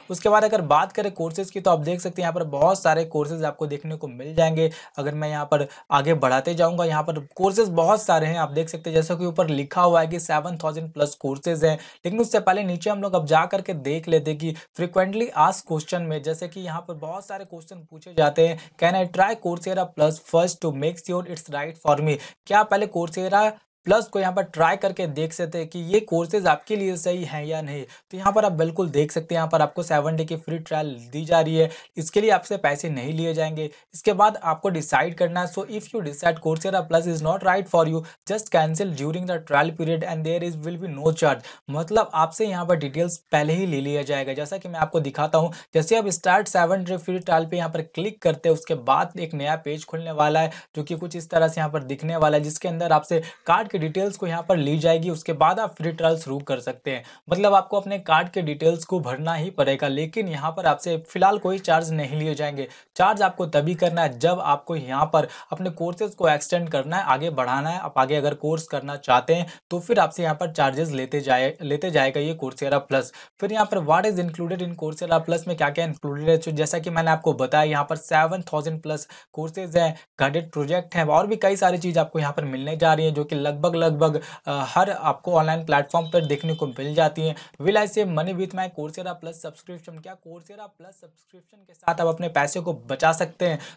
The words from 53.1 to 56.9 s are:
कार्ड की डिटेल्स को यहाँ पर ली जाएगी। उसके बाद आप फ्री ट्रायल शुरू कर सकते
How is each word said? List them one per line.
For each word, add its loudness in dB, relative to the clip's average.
कार्ड 2
की -4
डिटेल्स -2
को -4
यहाँ -4
पर 4
ली 0
जाएगी। 2
उसके -4
बाद 4
आप -4
फ्री -4
ट्रायल 2
शुरू -6
कर -4
सकते -6